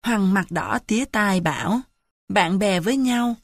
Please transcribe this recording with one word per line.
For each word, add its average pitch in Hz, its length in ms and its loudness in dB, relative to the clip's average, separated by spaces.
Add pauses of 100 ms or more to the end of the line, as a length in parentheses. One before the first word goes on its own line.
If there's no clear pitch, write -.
Hoàng 202 280 2
mặt 190 180 -2
đỏ 160 360 -4
tía 233 180 0
tai 202 360 0
bảo, 170 400 -2 (480)
"Bạn 190 300 2
bè 196 200 2
với 226 180 0
nhau 240 460 0